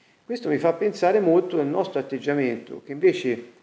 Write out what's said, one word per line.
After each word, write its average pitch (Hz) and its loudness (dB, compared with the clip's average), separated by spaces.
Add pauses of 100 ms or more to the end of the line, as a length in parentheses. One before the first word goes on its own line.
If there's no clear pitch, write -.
(260)
Questo 233 -6
mi 147 2
fa 170 2
pensare 202 2
molto 175 2
al 139 0
nostro 165 -2
atteggiamento, 135 -4
che - -12
invece 131 0 (120)